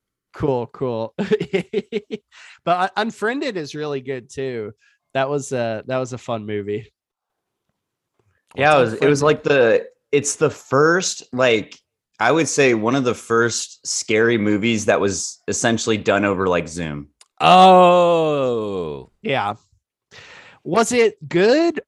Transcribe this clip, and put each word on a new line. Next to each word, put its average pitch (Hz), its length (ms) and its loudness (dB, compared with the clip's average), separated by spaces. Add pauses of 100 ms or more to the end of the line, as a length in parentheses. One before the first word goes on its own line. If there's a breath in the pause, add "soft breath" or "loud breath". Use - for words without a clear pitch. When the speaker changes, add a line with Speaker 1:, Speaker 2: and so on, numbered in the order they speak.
(340)
Speaker 1:
Cool, 127 320 -4
cool. 113 520 -8
<laughs> - 1500 -8
But 175 120 2 (200)
Un-, 220 100 -2
Unfriended 240 480 -6
is 151 180 -8
really 147 280 -8
good 127 260 -12
too. 123 440 -8 (420)
That 135 160 0
was 143 220 -4
a, 117 340 -4
that 127 100 -6
was 127 160 -4
a 120 60 -12
fun 113 260 -8
movie. 104 480 -8 (1600)
Speaker 2:
Yeah, 147 220 2
it 135 40 4
Speaker 3:
What's 117 100 2
Speaker 2:
was, 117 100 -10
it 135 80 2
was 143 140 2
Speaker 3:
Unfriended? - 0 -
Speaker 2:
like 151 220 0
the, 127 420 2 (260)
it's - 240 -2
the 147 140 0
first, 160 720 0 (100)
like, 123 420 0 (480)
I 120 100 2
would 156 160 0
say 135 260 2
one 113 220 0
of 135 80 -2
the 117 100 0
first - 720 -4
scary 117 500 0
movies 104 480 0
that 98 160 2
was 95 380 -4 (100)
essentially 113 480 -2
done 101 300 0
over, 95 220 -2
like, 87 200 -2
Zoom. 78 400 -10 (920)
Speaker 3:
Oh. 120 1120 -2 (120)
Speaker 1:
Yeah. 110 320 -4 (1120 loud breath)
Was 220 280 0
it 233 240 2 (100)
good? 262 600 2